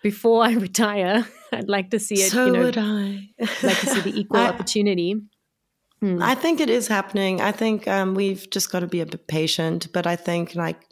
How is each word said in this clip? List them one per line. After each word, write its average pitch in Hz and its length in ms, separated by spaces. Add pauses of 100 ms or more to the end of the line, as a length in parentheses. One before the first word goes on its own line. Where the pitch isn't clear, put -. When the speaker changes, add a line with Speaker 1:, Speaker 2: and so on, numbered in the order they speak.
Speaker 1:
before 226 420
I 254 100
retire. 208 720 (140)
<laughs> - 120
I'd 202 160
like 190 220
to 226 80
see 202 240
it, 190 100
Speaker 2:
So 254 140
Speaker 1:
you 254 60
know, 240 80
Speaker 2:
would 240 180
I. 202 520 (320)
Speaker 1:
like 185 180
to 196 60
see 247 140
the 208 200
Speaker 2:
<laughs> - 0
Speaker 1:
equal 214 200
Speaker 2:
I 240 80
Speaker 1:
opportunity. 202 680 (840)
Hmm. 180 220
Speaker 2:
I 247 140
think 320 240
it 262 100
is 240 160
happening. 196 540
I 208 100
think, 214 380
um, 190 260
we've 196 360
just - 200
gotta 175 160
be 175 140
a 160 60
bit 160 200
patient. 160 680
But 175 140
I 175 80
think, 170 400
like, 165 260 (120)